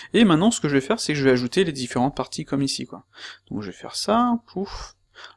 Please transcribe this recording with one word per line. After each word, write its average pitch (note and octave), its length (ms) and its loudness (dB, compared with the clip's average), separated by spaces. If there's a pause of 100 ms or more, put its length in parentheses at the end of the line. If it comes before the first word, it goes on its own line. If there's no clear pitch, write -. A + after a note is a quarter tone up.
(140)
Et A3+ 120 6
maintenant, F3+ 240 4
ce - 120 0
que D#3 60 0
je D3 60 0
vais C3+ 80 4
faire, - 180 -2
c'est - 140 -2
que D3 60 -2
je C#3 40 0
vais C3+ 80 6
ajouter B2+ 320 2
les E3+ 80 -2
différentes C3 440 -2
parties - 300 -8
comme C#3 180 -2
ici, C3+ 220 -4
quoi. - 200 -16 (440)
Donc, G#2+ 120 -6
je G#2 60 -8
vais - 100 -12
faire - 180 -14
ça. A#3 520 2
Pouf. - 480 -10 (420)